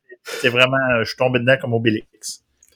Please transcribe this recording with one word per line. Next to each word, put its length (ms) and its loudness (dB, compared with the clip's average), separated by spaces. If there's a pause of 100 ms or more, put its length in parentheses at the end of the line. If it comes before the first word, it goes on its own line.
<laughs> 180 -20
c'est 260 -4
vraiment, 300 2 (220)
je 80 -2
suis 100 -10
tombé 200 2
dedans 220 2
comme 140 -2
Obélix. 680 -6 (340)